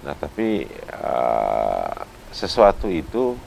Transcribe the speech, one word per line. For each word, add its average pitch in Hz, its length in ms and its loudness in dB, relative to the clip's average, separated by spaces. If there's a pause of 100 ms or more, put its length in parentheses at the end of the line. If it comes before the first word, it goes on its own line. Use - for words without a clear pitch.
Nah, 69 160 -8
tapi, 104 480 -2
eh, 53 1300 0 (420)
sesuatu 104 560 4
itu 123 540 -2